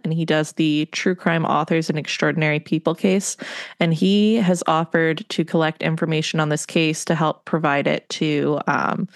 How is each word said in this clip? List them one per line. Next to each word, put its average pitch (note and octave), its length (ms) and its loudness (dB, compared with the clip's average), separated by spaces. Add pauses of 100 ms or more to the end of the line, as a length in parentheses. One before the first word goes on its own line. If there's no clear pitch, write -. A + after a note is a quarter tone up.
and D#3+ 100 -2
he E3 100 0
does D#3 280 0
the D#3 400 0
True F#3 240 0
Crime E3 280 0
Authors D#3+ 460 0
and D3+ 80 -2
Extraordinary D3+ 600 0
People E3 340 -2
case. G3 420 0 (440)
And E3+ 120 2
he G3+ 440 4
has F3+ 320 2
offered D#3+ 640 0
to E3 140 -2
collect D#3+ 380 0
information D#3+ 560 -2
on D#3 100 0
this D3 160 -2
case D#3 420 0
to E3 100 0
help D#3 300 -2
provide D3+ 420 0
it D3+ 220 -4
to, D3 580 0
um, C#3 480 -2